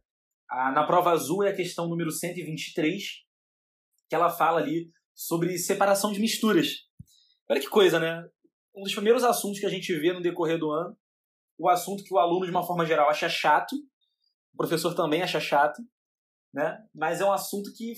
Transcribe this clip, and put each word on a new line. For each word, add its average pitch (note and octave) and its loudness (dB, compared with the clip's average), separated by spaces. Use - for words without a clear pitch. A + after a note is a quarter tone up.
A, B2+ -2
na D3+ 2
prova F3 4
azul E3 0
é G3+ 2
a F#3+ -2
questão E3+ -4
número E3 -4
cento D#3 -6
e F3 -8
vinte D3+ -8
e - -18
três, F3+ -4
que - -2
ela E3+ 4
fala E3 2
ali D#3+ -4
sobre F3 -2
separação G3 2
de G3 -2
misturas. G#3+ 2
Olha - 0
que - -6
coisa, F3+ 6
né? E3 -2
Um G3 -14
dos G3 -6
primeiros A3+ 4
assuntos G3+ 0
que - -6
a F#3+ -2
gente F#3 -4
vê E3 2
no F3 -8
decorrer E3+ -2
do D#3 -4
ano, E3+ -4
o E3 0
assunto F#3+ -2
que - -10
o F#3+ 4
aluno, F3 2
de F3 -6
uma F3+ 0
forma F3 -2
geral, D#3 4
acha D3+ 0
chato, E3 2
o - -20
professor E3 -2
também E3 0
acha D#3+ -2
chato, D3 2
né? D3 -4
Mas E3 -2
é - 2
um G3+ 4
assunto G3 -4
que A3+ -10